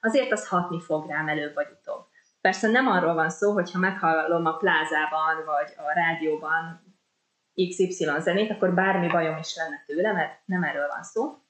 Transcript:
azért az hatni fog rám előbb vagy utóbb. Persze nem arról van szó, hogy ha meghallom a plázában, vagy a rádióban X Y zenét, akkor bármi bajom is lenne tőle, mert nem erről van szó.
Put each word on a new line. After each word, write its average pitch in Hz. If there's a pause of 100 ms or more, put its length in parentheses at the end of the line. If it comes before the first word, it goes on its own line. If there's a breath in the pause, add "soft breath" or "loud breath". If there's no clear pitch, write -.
azért 226
az -
hatni 175
fog 151
rám 156
előbb 151
vagy 147 (120)
utóbb. - (340 soft breath)
Persze 190
nem 254
arról 175
van 160
szó, 202
hogy 185
ha 180
meghallom 170
a 160
plázában, 156
vagy 147
a 151
rádióban 165 (720)
X 180
Y 165
zenét, 196
akkor 185
bármi 185
bajom 160
is -
lenne 160
tőle, 180
mert 175
nem 180
erről 143
van -
szó. 262 (120)